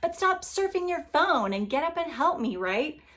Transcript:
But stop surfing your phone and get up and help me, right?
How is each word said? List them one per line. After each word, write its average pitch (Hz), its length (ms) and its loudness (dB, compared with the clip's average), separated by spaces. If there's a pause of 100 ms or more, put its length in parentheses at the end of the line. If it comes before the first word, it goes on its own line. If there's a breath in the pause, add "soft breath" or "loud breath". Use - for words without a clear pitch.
But 339 140 -2
stop 370 280 0
surfing 381 460 -2
your 349 240 -4
phone 294 400 4
and 202 160 -2
get 262 140 0
up 330 140 -2
and 339 140 -2
help 311 300 2
me, 220 160 -2
right? 190 440 -2 (160 loud breath)